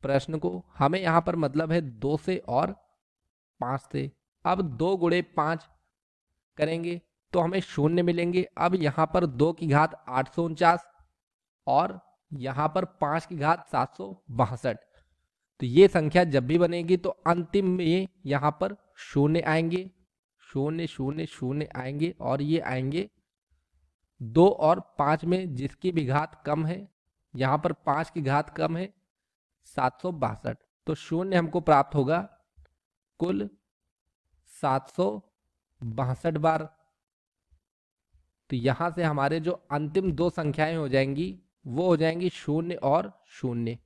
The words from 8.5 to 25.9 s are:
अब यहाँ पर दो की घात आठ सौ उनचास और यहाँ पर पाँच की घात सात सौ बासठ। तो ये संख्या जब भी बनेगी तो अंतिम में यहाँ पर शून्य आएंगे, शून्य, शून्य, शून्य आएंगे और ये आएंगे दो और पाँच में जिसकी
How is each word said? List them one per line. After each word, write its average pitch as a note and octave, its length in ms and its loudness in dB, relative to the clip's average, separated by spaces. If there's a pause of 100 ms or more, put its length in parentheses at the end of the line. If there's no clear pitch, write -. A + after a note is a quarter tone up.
अब F3 160 0
यहाँ D#3 400 0
पर F3 120 2
दो C#3+ 260 2
की E3 160 -6
घात D3+ 260 2 (140)
आठ C3 260 -2
सौ E3+ 100 0
उनचास E3+ 420 2 (800)
और F3 320 2 (320)
यहाँ C3+ 380 -4
पर F#3 160 -2 (160)
पाँच D#3 260 -2
की F3+ 100 -12
घात D#3 320 0
सात C3 280 -2
सौ F#3+ 160 -12 (200)
बासठ। A#2 460 -2 (840)
तो C3 60 -4
ये E3 220 10
संख्या E3+ 380 4
जब C3+ 200 2
भी D#3 120 2
बनेगी F3 400 2
तो F3 280 -4
अंतिम F3 440 2
में F3+ 380 0 (180)
यहाँ C#3+ 340 0
पर G3 160 -4 (280)
शून्य D3 380 2
आएंगे, E3 480 0 (520)
शून्य, D#3 440 -4
शून्य, C#3+ 420 -6
शून्य C#3 480 -6
आएंगे C#3+ 440 -4
और C3+ 220 -2
ये D#3 180 0
आएंगे C#3 500 -4 (1120)
दो C3+ 280 4
और F3 320 2 (180)
पाँच D3+ 260 0
में F3+ 300 -2
जिसकी C#3+ 380 -6